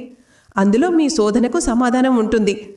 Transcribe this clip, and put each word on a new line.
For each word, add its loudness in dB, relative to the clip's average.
అందులో 2
మీ 2
శోధనకు 0
సమాధానం 0
ఉంటుంది. 0